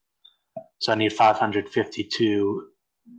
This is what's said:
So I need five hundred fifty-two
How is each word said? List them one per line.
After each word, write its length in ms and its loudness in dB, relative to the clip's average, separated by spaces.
So 140 -4
I 40 2
need 180 0
five 240 4
hundred 300 -2
fifty-two 1000 -2